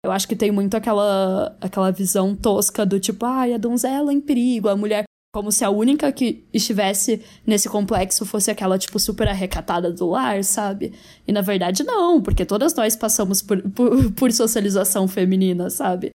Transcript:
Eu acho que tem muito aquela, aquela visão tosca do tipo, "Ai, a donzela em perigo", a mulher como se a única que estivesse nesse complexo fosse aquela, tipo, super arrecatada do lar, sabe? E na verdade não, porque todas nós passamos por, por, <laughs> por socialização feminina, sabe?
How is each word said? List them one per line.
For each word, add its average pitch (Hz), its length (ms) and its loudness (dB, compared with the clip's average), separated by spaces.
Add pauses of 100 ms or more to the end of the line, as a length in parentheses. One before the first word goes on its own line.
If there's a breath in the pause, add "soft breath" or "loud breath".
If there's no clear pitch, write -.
Eu 190 60 -2
acho 190 160 -2
que 233 80 -2
tem 214 160 0
muito 202 260 0
aquela, 202 840 0
aquela 190 320 0
visão 190 420 0
tosca 208 500 0
do 196 140 2
tipo, 196 260 -4
"Ai, 247 300 0
a 226 40 -4
donzela 254 540 -2
em 285 80 2
perigo", 247 480 0
a 202 60 2
mulher 208 300 0 (280)
como 208 200 -4
se 240 120 0
a 202 60 2
única 269 400 2
que 254 320 -2 (100)
estivesse 208 680 0 (260 loud breath)
nesse 208 220 2
complexo 202 580 -2
fosse 214 240 -2
aquela, 190 260 0
tipo, 190 220 -4
super 208 300 0
arrecatada 185 640 -2
do 175 180 -4
lar, 196 320 0
sabe? 202 500 -4 (320 loud breath)
E - 60 -6
na 208 100 2
verdade 190 440 0
não, 349 360 2
porque 190 240 0
todas 220 300 0
nós 226 220 0
passamos 202 440 0
por, 190 300 -2
por, 247 400 4
<laughs> - 20 -
por 254 200 2
socialização 202 760 0
feminina, 185 640 2
sabe? 185 480 -2